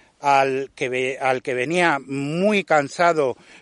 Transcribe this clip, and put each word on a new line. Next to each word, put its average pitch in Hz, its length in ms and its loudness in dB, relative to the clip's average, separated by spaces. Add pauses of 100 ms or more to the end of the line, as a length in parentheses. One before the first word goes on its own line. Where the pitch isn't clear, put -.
(200)
al 135 540 2
que 135 140 -4
ve-, 127 320 -4
al 131 220 0
que 131 120 -6
venía 156 500 0
muy 160 600 -2
cansado, 156 720 2 (260)